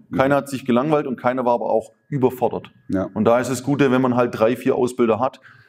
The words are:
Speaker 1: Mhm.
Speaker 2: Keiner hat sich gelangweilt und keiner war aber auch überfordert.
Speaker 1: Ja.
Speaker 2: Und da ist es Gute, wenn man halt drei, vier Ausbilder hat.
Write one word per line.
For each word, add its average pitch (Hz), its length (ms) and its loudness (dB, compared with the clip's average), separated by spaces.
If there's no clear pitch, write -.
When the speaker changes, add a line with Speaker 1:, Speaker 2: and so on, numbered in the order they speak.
Speaker 1:
Mhm. - 80 -8
Speaker 2:
Keiner 135 200 2
hat 139 120 -4
sich 123 160 -10
gelangweilt 147 420 0
und 131 100 -6
keiner 127 280 -2
war 120 100 2
aber 110 160 -4
auch 110 220 -4
überfordert. 120 640 -2
Speaker 1:
Ja. 95 260 -4
Speaker 2:
Und 107 120 -2
da 117 120 6
ist 127 120 -2
es 131 120 -6
Gute, 139 300 2
wenn 127 100 2
man 123 140 0
halt 123 200 0
drei, 113 200 2
vier 127 180 0
Ausbilder 117 460 0
hat. 131 200 -4